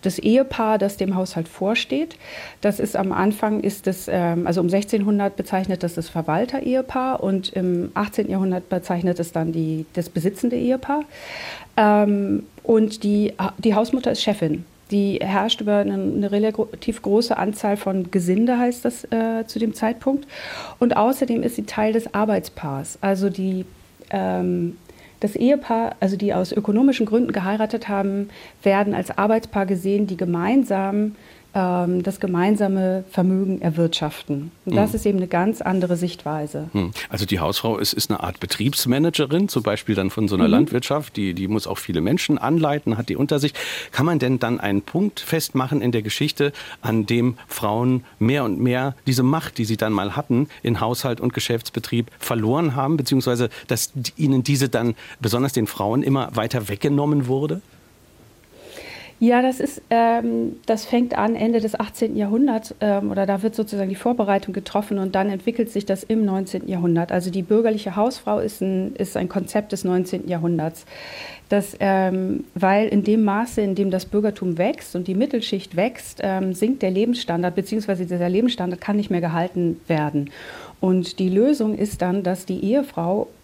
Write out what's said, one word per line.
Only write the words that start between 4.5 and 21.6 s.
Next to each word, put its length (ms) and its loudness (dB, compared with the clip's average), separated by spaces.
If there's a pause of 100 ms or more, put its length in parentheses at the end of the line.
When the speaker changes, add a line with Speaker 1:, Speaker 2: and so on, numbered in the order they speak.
Speaker 1:
um 80 2
sechzehnhundert 680 0
bezeichnet 460 -2
das 140 -4
das 140 -6
Verwalter-Ehepaar 1120 -2
und 300 0
im 420 0
achtzehnten 360 0
Jahrhundert 380 -2
bezeichnet 500 -2
es 120 -4
dann 200 -2
die, 420 -2
das 160 -4
besitzende 480 -2
Ehepaar. 460 0 (760)
Ähm, 680 4 (180)
und 420 4
die, 300 4 (240)
die 160 4
Hausmutter 380 2
ist 100 -2
Chefin. 440 0 (240)
Die 320 2
herrscht 380 0
über 200 2
eine, 160 0
eine 360 0
relativ 680 -2
große 340 2
Anzahl 400 0
von 340 -2
Gesinde, 480 2
heißt 280 0
das, 260 -4
äh, 340 0
zu 140 -6
dem 140 0
Zeitpunkt. 520 -2 (540)
Und 160 4
außerdem 480 2
ist 140 -2
sie 60 -4